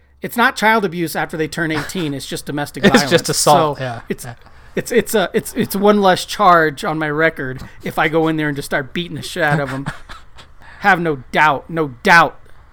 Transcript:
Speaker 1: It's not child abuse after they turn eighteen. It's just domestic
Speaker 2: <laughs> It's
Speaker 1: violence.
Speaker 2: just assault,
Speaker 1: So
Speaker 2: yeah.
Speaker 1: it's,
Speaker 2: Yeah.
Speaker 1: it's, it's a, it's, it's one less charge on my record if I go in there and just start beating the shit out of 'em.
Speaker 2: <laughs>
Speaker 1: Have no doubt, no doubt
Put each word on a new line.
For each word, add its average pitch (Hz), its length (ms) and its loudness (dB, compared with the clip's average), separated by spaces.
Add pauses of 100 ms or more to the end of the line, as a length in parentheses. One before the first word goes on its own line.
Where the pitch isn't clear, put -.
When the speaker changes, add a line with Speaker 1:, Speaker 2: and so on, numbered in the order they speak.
(220)
Speaker 1:
It's - 140 -10
not 240 200 2
child 220 280 2
abuse 165 300 -4
after 160 220 -6
they 156 100 -2
turn 160 240 -4
eighteen. 151 440 -4
It's 131 120 -10
just - 200 -10
domestic 147 380 -4
Speaker 2:
<laughs> - 0 -
It's 196 100 6
Speaker 1:
violence. 170 160 2
Speaker 2:
just 170 180 2
assault, 151 500 2
Speaker 1:
So 135 60 -6
Speaker 2:
yeah. 117 240 -8
Speaker 1:
it's, - 160 -8
Speaker 2:
Yeah. 120 100 -12 (400)
Speaker 1:
it's, - 180 -6
it's - 220 2
a, 190 200 2
it's, - 200 -4
it's 196 220 -2
one 208 240 4
less 185 240 2
charge 165 600 2
on 160 140 -4
my 151 120 -2
record 147 520 -2 (220)
if - 140 -6
I 160 100 2
go 160 200 2
in 160 80 0
there 151 120 -2
and 143 80 -4
just 143 100 -8
start 143 280 -4
beating 175 220 -8
the 127 60 -10
shit - 200 -8
out 151 180 2
of 135 100 -4
'em. 135 160 -8 (460)
Speaker 2:
<laughs> - 480 -20
Speaker 1:
Have 190 200 4
no 160 160 -2 (160)
doubt, 151 380 2
no 160 180 -2 (140)
doubt 170 380 6 (320)